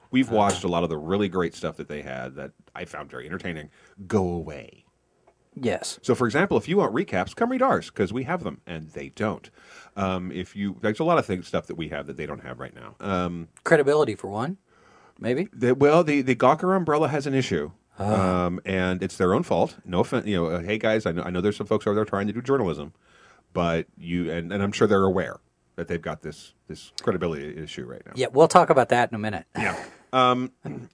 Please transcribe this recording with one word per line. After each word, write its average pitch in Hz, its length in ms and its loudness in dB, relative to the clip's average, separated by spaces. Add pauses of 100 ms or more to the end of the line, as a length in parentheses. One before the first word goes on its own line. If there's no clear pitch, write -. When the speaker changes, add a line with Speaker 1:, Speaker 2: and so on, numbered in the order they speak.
(100)
Speaker 1:
we've 127 180 4
Speaker 2:
Uh-huh. 117 80 2
Speaker 1:
watched 101 280 4
a 92 40 0
lot 87 160 2
of 82 40 0
the 78 100 -4
really 95 300 0
great 87 260 -2
stuff 78 220 -6
that 76 120 -12
they 73 140 -8
had 65 340 -10
that 69 160 -12 (220)
I 90 120 -10
found 73 240 -14
very 64 160 -14
entertaining 82 420 -8 (380)
go 95 220 2
away. 78 560 -8 (680)
Speaker 2:
Yes. - 460 -4
Speaker 1:
So, 127 140 2
for 123 120 0
example, 151 300 2
if 110 100 -2
you 180 120 0
want 113 160 2
recaps, 185 420 -2
come 240 140 0
read 254 100 -2
ours, 190 300 0
'cause 95 200 -2
we 123 120 -4
have 170 200 -4
them, 80 240 -8
and 80 260 -10
they 69 180 -12
don't. 104 400 -6 (480)
Um, 92 340 -2
if 90 240 -10
you, 101 240 -6
there's 107 180 -2
a 156 60 0
lot 165 140 2
of 117 80 0
things, 90 200 -4
stuff - 200 -4
that - 80 -10
we 78 160 -6
have 71 160 -8
that 69 100 -12
they 76 80 -8
don't 71 180 -10
have 62 160 -12
right 65 160 -14
now. 60 260 -18
Um, 90 480 -2 (140)
Speaker 2:
Credibility, 143 520 4
for 98 140 -12
one, 123 280 -6 (640)
maybe? 127 320 -2
Speaker 1:
the, 123 220 2
well, 147 300 6
the, 147 180 0
the 127 120 2
Gawker 156 400 4
umbrella 156 340 2
has 143 180 -2
an 139 80 -2
issue. 80 360 0 (280)
Speaker 2:
Ah. 95 480 2
Speaker 1:
Um, 87 180 -4
and 92 380 -2
it's - 160 -6
their 92 160 4
own 156 80 2
fault. - 420 0
No 90 160 0
offen-, 120 260 0
you 101 100 0
know, 85 100 2
uh, 85 160 -2
hey, 104 160 -2
guys, 110 260 2
I 85 80 0
know, 85 100 -4
I 82 60 -6
know 90 140 -2
there's 104 160 2
some 104 80 -6
folks 107 200 0
over 104 80 2
there 107 120 0
trying 101 220 -2
to 101 40 -4
do 117 80 -6
journalism, 98 540 0 (580)
but 85 340 0 (120)
you, 85 340 -4
and, 85 220 -6
and 101 80 -2
I'm 101 100 0
sure 113 140 2
they're 98 180 4
aware 92 340 0 (380)
that 85 100 -6
they've 85 140 -4
got 78 220 -8
this, - 320 -14 (120)
this - 260 -16 (100)
credibility 82 560 -2
issue 76 260 -10
right 60 220 -14
now. - 80 -18
Speaker 2:
Yeah, 123 180 -2
we'll 156 160 8
talk 175 220 8
about 131 180 6
that 120 220 4
in 117 60 -6
a - 20 -4
minute. 104 260 -4 (100)
Speaker 1:
Yeah. 95 300 -2 (300)
Um, 127 380 4 (120)
<clears throat> 139 300 -12